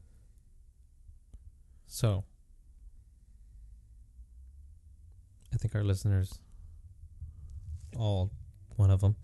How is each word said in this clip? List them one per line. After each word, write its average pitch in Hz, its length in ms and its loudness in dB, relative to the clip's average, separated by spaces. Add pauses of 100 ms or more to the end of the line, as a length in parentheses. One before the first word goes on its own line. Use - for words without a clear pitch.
(1900)
So, 101 380 0 (3250)
I - 40 0
think - 180 -2
our 104 80 2
listeners, 98 560 2 (1600)
all 101 360 2 (420)
one 98 160 8
of 95 140 6
'em, 101 180 8